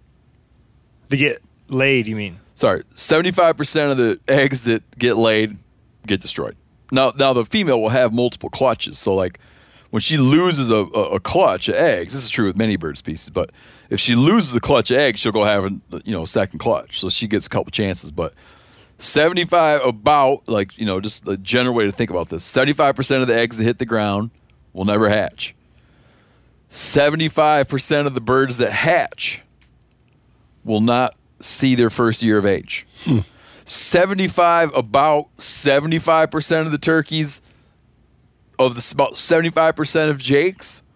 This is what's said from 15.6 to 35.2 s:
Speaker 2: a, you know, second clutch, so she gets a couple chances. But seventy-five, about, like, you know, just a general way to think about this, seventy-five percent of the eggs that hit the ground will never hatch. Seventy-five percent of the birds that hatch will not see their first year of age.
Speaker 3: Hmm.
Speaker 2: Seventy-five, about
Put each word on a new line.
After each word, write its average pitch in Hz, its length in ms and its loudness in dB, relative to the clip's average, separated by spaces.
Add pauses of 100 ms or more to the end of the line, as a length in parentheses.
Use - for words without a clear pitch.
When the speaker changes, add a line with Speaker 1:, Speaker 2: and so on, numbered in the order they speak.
Speaker 2:
a, 98 60 -4 (320)
you 107 80 -8
know, 85 140 -6
second 95 340 -2
clutch, - 400 -4
so 92 100 -6
she - 180 -4
gets 101 180 -2
a - 40 -8
couple - 220 -6
chances. 92 400 -6
But 80 220 -8 (640)
seventy-five, 160 880 2
about, 135 640 2
like, 101 320 -4
you 110 80 -6
know, 95 120 -2
just 104 280 -6
a 98 100 -4
general 120 380 -2
way 113 100 2
to 101 60 -2
think 113 180 -4
about 87 200 -4
this, 80 140 -8
seventy-five 139 520 2
percent 131 260 0
of 127 60 0
the 117 100 2
eggs 117 200 0
that 110 80 -2
hit 117 120 0
the 131 80 -6
ground 107 460 -2 (420)
will 92 120 -6
never 104 240 2
hatch. - 440 -2 (1160)
Seventy-five 151 1000 2
percent 147 380 -2
of 135 80 -6
the 123 60 -4
birds 127 360 0
that 117 140 0
hatch - 720 -2 (1200)
will 107 180 0
not 120 340 0 (240)
see - 360 0
their 120 160 4
first 113 320 0
year 107 160 2
of 98 80 0
age. - 380 -4 (200)
Speaker 3:
Hmm. 139 140 2 (460)
Speaker 2:
Seventy-five, 175 1120 2
about 139 540 2 (100)